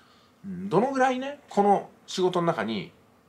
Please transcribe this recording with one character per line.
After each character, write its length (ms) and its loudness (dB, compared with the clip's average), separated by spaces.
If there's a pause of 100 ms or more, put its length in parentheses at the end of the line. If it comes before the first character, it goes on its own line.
(440)
う 40 -12
ん、 200 -8
ど 120 2
の 100 2
ぐ 80 -4
ら 140 4
い 80 -4
ね、 180 -8 (120)
こ 120 2
の 260 2 (200)
仕 120 -6
事 200 2
の 80 0
中 160 0
に 260 -6 (380)